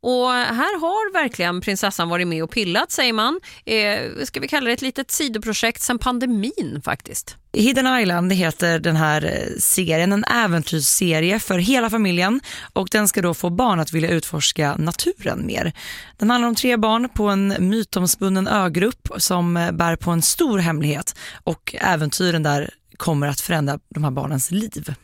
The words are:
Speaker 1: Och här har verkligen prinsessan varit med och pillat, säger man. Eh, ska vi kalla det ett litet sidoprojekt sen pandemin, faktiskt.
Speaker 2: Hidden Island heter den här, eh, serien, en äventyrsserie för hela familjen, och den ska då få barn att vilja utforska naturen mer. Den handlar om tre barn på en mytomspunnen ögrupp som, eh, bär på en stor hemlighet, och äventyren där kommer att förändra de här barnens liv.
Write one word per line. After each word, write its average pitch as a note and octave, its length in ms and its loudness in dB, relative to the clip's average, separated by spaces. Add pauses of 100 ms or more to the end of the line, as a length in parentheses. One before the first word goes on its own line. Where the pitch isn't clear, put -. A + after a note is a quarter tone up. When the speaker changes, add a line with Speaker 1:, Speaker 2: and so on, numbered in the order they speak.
Speaker 1:
Och B3 320 2
här B3+ 480 0
har F#4+ 320 0
verkligen F#3 480 0
prinsessan F#3+ 480 -2
varit F3 200 0
med D#3+ 160 -2
och D#3+ 60 -8
pillat, G#3+ 420 0
säger B3+ 200 2
man. A#3+ 280 0 (240)
Eh, G#3+ 600 -2
ska C4+ 160 -8
vi C4+ 80 -8
kalla C#4 180 0
det A#3 60 0
ett B3 100 -4
litet C4 280 -6
sidoprojekt A3+ 720 -2
sen B3 160 -2
pandemin, A#3+ 880 -2
faktiskt. - 520 -8 (160)
Speaker 2:
Hidden C4 480 2
Island F3+ 320 2
heter E3+ 460 2
den D#3+ 180 2
här, D3+ 280 2
eh, - 360 -4
serien, E3+ 520 2
en G3+ 120 2
äventyrsserie E3+ 1160 2
för F#3 180 0
hela A3+ 320 2
familjen, G3 500 2 (320)
och F#3 180 -2
den G#3 180 2
ska G3+ 140 0
då F3 120 2
få F3 160 -2
barn F#3+ 300 2
att D3+ 120 -2
vilja E3 180 0
utforska D3+ 680 0
naturen - 680 -2
mer. - 260 -2 (440)
Den G#3+ 140 2
handlar A#3+ 180 4
om A#3 60 2
tre B3 220 2
barn A3+ 320 2
på G#3 200 0
en G3 300 2
mytomspunnen F#3+ 920 0
ögrupp F#3+ 680 0
som, F3 400 0
eh, E3+ 160 0
bär E3 240 0
på - 140 -4
en E3 120 2
stor B3 360 2
hemlighet, D#3 560 -2 (300)
och - 360 -6
äventyren E3 600 0
där D3 280 0 (260)
kommer C#3+ 300 0
att C#3+ 140 -4
förändra D3 380 -2 (100)
de D3+ 160 -4
här D3 60 2
barnens C#3 400 -2
liv. F3+ 540 -4